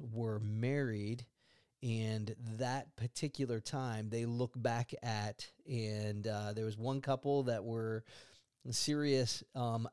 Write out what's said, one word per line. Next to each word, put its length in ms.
were 380
married, 840
and 520
that 400
particular 640
time 480
they 160
look 320
back 460
at, 440
and, 600
uh, 280
there 100
was 140
one 240
couple 420
that 200
were 400
serious, 720
um, 380